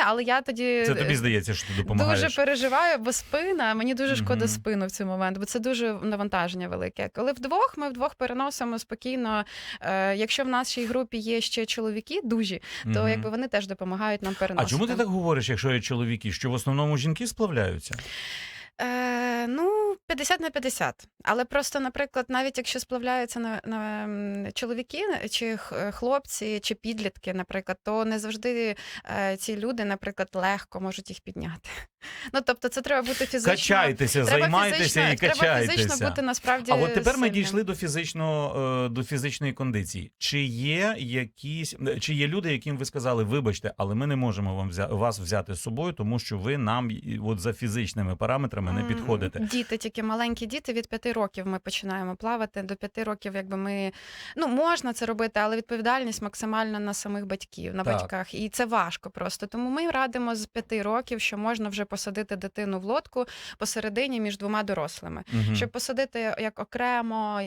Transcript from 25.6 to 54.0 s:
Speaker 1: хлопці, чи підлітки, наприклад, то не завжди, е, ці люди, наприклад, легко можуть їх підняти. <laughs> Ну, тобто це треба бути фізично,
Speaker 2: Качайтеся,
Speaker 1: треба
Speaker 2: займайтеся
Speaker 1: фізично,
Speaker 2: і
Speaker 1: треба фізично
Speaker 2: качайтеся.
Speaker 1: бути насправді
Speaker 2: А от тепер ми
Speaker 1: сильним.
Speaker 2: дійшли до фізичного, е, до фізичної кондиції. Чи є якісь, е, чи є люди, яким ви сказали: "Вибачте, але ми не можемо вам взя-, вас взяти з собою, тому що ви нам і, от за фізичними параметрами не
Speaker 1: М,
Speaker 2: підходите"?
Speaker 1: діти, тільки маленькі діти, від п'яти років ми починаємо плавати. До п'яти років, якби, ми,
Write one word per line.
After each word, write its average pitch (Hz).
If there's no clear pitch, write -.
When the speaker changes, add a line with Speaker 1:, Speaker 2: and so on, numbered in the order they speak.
Speaker 1:
хлопці, 226
чи -
підлітки, 214
наприклад, 185
то 220
не 220
завжди, 220
е, 196
ці 214
люди, 226
наприклад, 196
легко 190
можуть 190
їх 180
підняти. 165
<laughs> -
Ну, 269
тобто 247
це 262
треба 269
бути 262
фізично, 226
Speaker 2:
Качайтеся, 143
Speaker 1:
треба 117
Speaker 2:
займайтеся 190
Speaker 1:
фізично, 160
Speaker 2:
і 135
Speaker 1:
треба -
фізично 117
Speaker 2:
качайтеся. 101
Speaker 1:
бути 90
насправді 254
Speaker 2:
А -
от 240
тепер 214
ми 247
Speaker 1:
сильним. 254
Speaker 2:
дійшли 196
до 185
фізичного, 156
е, -
до 120
фізичної 139
кондиції. 104
Чи 143
є 147
якісь, 139
е, 131
чи 156
є 143
люди, 170
яким 139
ви 131
сказали: 120
"Вибачте, 107
але 101
ми 127
не 147
можемо 101
вам 95
взя-, 92
вас 107
взяти 95
з -
собою, 143
тому 113
що 107
ви 127
нам 117
і, 110
от 107
за 110
фізичними 104
параметрами 113
не 95
Speaker 1:
М, -
Speaker 2:
підходите"? -
Speaker 1:
діти, 226
тільки 220
маленькі 233
діти, 262
від 226
п'яти 233
років 202
ми 190
починаємо 190
плавати. 220
До 190
п'яти 214
років, 208
якби, 196
ми, 196